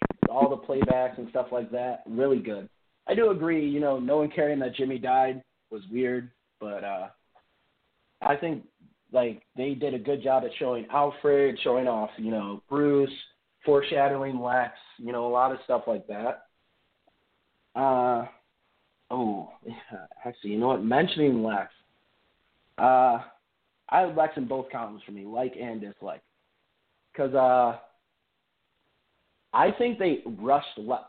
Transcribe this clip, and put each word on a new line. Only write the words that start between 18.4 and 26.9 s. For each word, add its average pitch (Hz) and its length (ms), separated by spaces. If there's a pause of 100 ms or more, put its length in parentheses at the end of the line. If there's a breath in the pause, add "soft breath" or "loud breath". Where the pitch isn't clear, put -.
oh, 104 400 (160)
yeah, - 400 (180)
actually, 104 280
you 107 60
know 120 100
what? 113 140
Mentioning 135 640
Lex, 104 260 (1080)
uh, 127 400 (720)
I 165 100
have 165 160
Lex 156 220
in 123 100
both 131 240
columns 107 320
for - 80
me, 98 140
like 127 340
and 113 220
dislike. 101 400 (880)